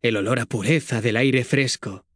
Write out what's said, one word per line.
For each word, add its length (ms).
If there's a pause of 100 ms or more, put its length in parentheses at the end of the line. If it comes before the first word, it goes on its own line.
el 140
olor 240
a 60
pureza 540
del 160
aire 280
fresco 600 (120)